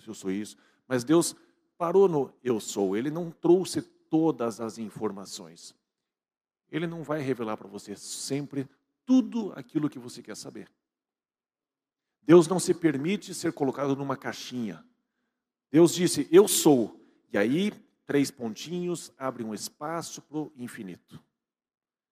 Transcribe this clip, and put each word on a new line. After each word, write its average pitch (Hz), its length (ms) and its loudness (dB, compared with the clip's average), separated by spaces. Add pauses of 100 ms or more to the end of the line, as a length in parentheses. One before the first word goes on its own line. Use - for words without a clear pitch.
eu 107 100 -14
sou 95 180 -6
isso." 101 240 -8 (320)
Mas 127 160 -2
Deus 160 320 2 (420)
parou 180 300 4
no 147 340 -2
"eu 123 160 0
sou". 98 380 -2
Ele 123 120 -2
não 165 220 -6
trouxe 165 520 2
todas 127 800 0
as 110 180 -8
informações. 98 1000 -10 (960)
Ele 160 160 -4
não 165 160 -10
vai 151 160 -4
revelar 117 360 -4
pra 98 120 -18
você 101 260 -12
sempre 135 760 -8 (380)
tudo 220 460 2
aquilo 147 360 -4
que 143 120 -10
você 120 240 -16
quer 104 120 -14
saber. 110 320 -16 (1500)
Deus 165 240 10
não 175 140 0
se 180 140 0
permite 160 600 -2
ser 165 180 -4
colocado 135 440 -2
numa 135 200 -6
caixinha. 113 680 -10 (840)
Deus 160 240 6
disse, 165 360 0
"Eu 196 180 10
sou." 127 520 4 (320)
E 110 60 0
aí, 156 340 0 (340)
três 139 240 0
pontinhos, 165 840 -8
abre 127 280 -8
um 107 100 -8
espaço 151 680 -10
pro 151 340 -10
infinito. 110 680 -14 (880)